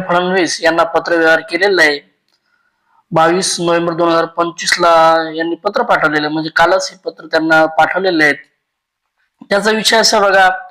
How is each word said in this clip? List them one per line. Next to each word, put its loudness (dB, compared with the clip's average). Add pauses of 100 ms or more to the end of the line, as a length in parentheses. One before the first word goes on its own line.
फडणवीस -2
यांना 2
पत्रव्यवहार 0
केलेला 0
आहे. -2 (1040)
बावीस 0
नोव्हेंबर 0
दोन 0
हजार 0
पंचवीस -4
ला 4 (200)
यांनी -4
पत्र -4
पाठवलेलं, 0
म्हणजे -6
कालच 0
हे -20
पत्र -14
त्यांना 2
पाठवलेलं 0
आहे. 2 (1160)
त्याचा 0
विषय 0
असा 2
बघा, 4 (200)